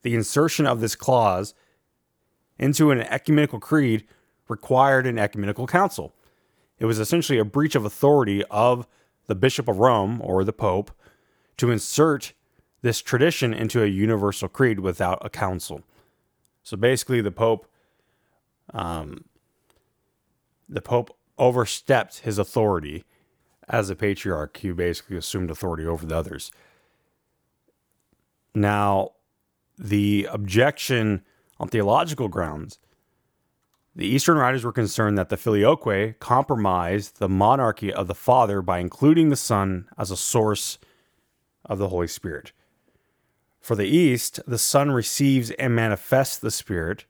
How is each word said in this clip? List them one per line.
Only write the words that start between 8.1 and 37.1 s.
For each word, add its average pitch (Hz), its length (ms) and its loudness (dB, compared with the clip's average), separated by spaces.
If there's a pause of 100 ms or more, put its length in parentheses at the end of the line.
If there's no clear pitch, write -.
of 120 380 2 (380)
the 104 100 -2
Bishop 117 320 0
of 98 100 0
Rome, 113 420 4
or 95 220 0
the 101 100 0
Pope, 101 380 -2 (680)
to 120 120 2
insert 143 600 2 (500)
this 117 180 0
tradition 127 540 0
into 113 300 0
a - 20 2
universal 101 600 0
creed 113 320 0
without 92 440 -2
a 104 60 -12
council. 90 520 -6 (800)
So - 120 -10
basically, 123 440 0
the 101 100 -2
Pope, 113 380 0 (1040)
um, 80 520 -10 (1400)
the - 140 -8
Pope 120 340 -2 (220)
overstepped 123 800 0
his 104 180 -6
authority 92 680 -2 (680)
as 104 180 -2
a 92 60 -6
patriarch, 92 640 -4
he 95 120 -8
basically 87 460 -4
assumed 87 340 -6
authority 80 340 -6
over 82 220 -6
the 78 100 -4
others. 76 360 -8 (2000)
Now, 101 580 2 (680)
the 104 520 0
objection 110 920 0 (360)
on 92 100 -8
theological 120 600 0
grounds, 80 500 -8 (1160)
the 87 100 -6
Eastern 139 300 0
writers 127 280 -2
were 117 80 -6
concerned 104 460 -2
that 90 120 -4
the 101 60 -4
Filioque 110 840 0
compromised 101 1000 -2